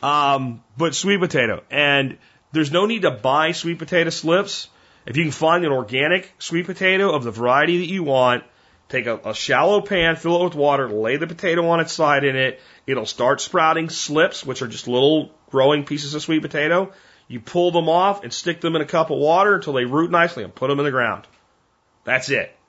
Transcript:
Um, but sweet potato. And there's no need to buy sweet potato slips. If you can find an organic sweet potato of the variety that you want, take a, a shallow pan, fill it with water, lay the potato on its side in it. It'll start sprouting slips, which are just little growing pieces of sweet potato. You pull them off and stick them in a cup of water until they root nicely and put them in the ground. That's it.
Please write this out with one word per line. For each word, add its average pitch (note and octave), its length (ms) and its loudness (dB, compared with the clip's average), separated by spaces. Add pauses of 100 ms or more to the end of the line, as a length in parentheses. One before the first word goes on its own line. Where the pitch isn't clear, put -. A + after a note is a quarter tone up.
Um, C#3 600 0 (140)
but D#3 180 -2
sweet G3 240 0
potato. B2 520 0
And C#3 480 0 (340)
there's D3+ 180 0
no F3 140 2
need A3 180 -2
to E3 80 4
buy C3+ 420 0
sweet E3 260 -6
potato E3 320 0
slips. E3+ 580 -2 (380)
If A#2+ 100 -6
you D#3+ 60 0
can D#3 100 -2
find E3 320 2
an D3+ 80 0
organic C3+ 680 -2
sweet E3+ 280 -4
potato F#3+ 460 0
of C#3 120 -2
the A#2 60 -6
variety C3 480 2
that F3+ 80 -4
you F#3 160 -4
want, B2+ 420 2 (460)
take B2 160 -4
a, A#2 180 -4
a A2 100 -6
shallow D#3+ 460 2
pan, F3 360 0
fill E3+ 260 0
it - 20 2
with E3+ 100 -2
water, C#3 360 2
lay A2 260 -2
the D#3+ 100 -4
potato E3+ 440 -2
on E3 100 2
its D#3+ 120 -4
side C#3+ 320 2
in C3 120 0
it. C3 240 -2 (260)
It'll B2 200 -4
start C3 340 0
sprouting E3 480 0
slips, D#3+ 560 -2
which C3 160 -8
are B2+ 80 -6
just - 180 -12
little C#3+ 460 2 (160)
growing C#3 360 4
pieces D3 300 -8
of D3+ 60 -8
sweet D#3 220 -2
potato. D#3+ 500 0 (360)
You A#2+ 120 -12
pull F3 300 0
them E3+ 180 2
off F3+ 340 2
and - 100 -12
stick - 280 -6
them E3 160 -2
in D#3 60 0
a D3 40 -4
cup D#3+ 240 0
of C#3 80 -2
water F3+ 380 4
until D#3+ 160 -6
they B2+ 120 0
root C#3+ 260 0
nicely C3+ 340 0
and E2+ 100 -16
put C3 140 -4
them C#3+ 100 0
in C#3+ 60 0
the D3 60 -2
ground. A2+ 360 -2 (800)
That's B2+ 260 -2
it. A#2 260 -2 (120)